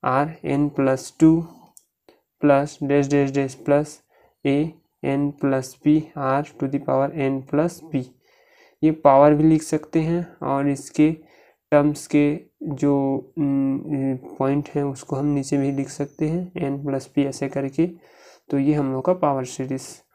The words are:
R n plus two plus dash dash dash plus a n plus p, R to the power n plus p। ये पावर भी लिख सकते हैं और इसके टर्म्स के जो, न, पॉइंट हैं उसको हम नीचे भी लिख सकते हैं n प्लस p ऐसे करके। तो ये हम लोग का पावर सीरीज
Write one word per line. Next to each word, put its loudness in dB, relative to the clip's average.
R 0
n 0
plus -2
two 6
plus 2
dash 2
dash 0
dash -4
plus 0
a 2
n -2
plus -4
p, 2
R -2
to -2
the -4
power 0
n -4
plus -2
p। -4
ये 4
पावर 8
भी 4
लिख 4
सकते -4
हैं -2
और 0
इसके 0
टर्म्स 2
के 2
जो, -2
न, -2
पॉइंट 0
हैं 0
उसको -6
हम -2
नीचे -2
भी 0
लिख -4
सकते -6
हैं -4
n -6
प्लस -4
p 2
ऐसे -4
करके। -2
तो 0
ये 2
हम 0
लोग -6
का 2
पावर 0
सीरीज -8